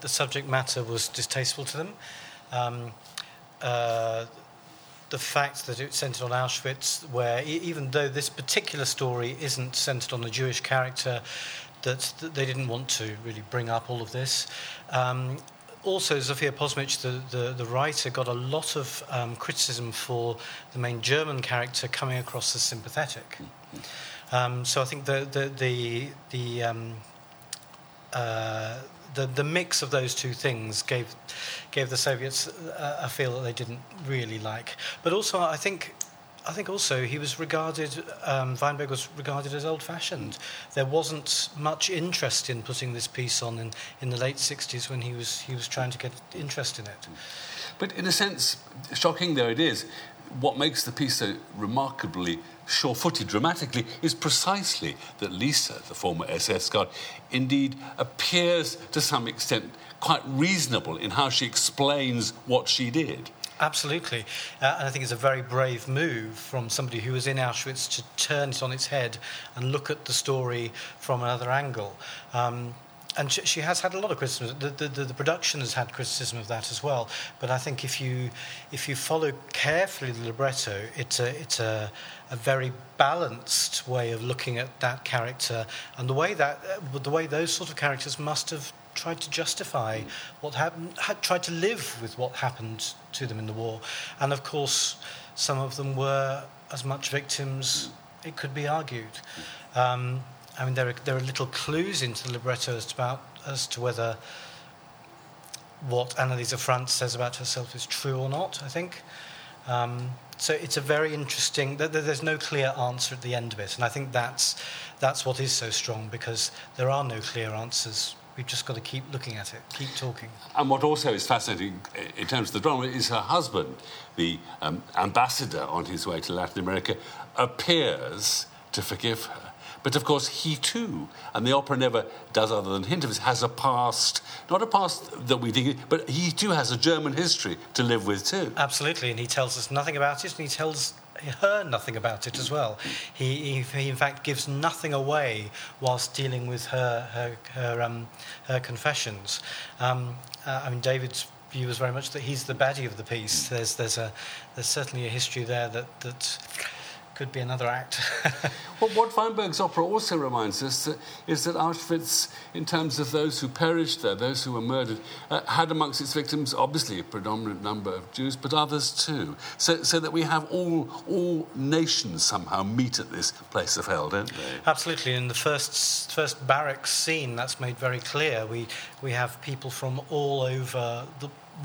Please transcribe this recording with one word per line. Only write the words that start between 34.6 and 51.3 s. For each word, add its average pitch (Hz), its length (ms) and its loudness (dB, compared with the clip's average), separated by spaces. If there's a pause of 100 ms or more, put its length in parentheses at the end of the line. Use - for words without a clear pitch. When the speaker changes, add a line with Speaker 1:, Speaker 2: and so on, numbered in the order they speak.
Speaker 1:
But 170 120 4
also, 202 260 2
I 160 160 4
think, 180 400 -2 (520)
I 170 40 -6
think 170 180 -4
also 147 340 2
he 127 140 0
was 147 220 -4
regarded, 156 640 0 (200)
um, 131 380 2
Weinberg 143 300 2
was 131 260 -2
regarded 143 360 -4
as 143 120 -2
old-fashioned. 160 720 -4 (380)
There 135 100 4
wasn't 151 720 2
much 156 320 2
interest 170 600 0
in 117 100 -4
putting 127 320 -4
this 117 140 -4
piece - 340 0
on 117 160 -2
in, 113 140 -6 (280)
in 127 120 -2
the 123 60 0
late 131 200 0
sixties - 540 -2
when 127 100 -2
he 120 120 -4
was, 120 280 -4
he 135 120 -6
was 117 140 -4
trying 127 220 0
to 123 80 -4
get 123 140 -6 (240)
interest 143 440 -4
in 110 60 -8
it. 101 220 -14 (720)
Speaker 2:
But 196 160 -2
in 185 120 -2
a 185 60 4
sense, 175 460 4 (360)
shocking 165 420 4
though 120 140 6
it 117 100 2
is, 143 260 4 (540)
what 131 200 2
makes 143 240 2
the 123 80 -4
piece 127 260 0
so 101 160 0 (240)